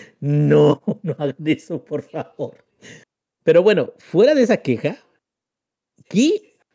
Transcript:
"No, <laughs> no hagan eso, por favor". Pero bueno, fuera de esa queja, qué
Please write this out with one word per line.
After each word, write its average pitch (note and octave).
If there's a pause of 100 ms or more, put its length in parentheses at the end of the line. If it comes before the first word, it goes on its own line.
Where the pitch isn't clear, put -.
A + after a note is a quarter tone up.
(200)
"No, D3
<laughs> -
no D#3+
hagan C#3+ (100)
eso, D#3
por D3
favor". - (840)
Pero E3
bueno, F#3
fuera A#3+
de C4
esa G#3+
queja, C#3+ (1120)
qué D4 (180)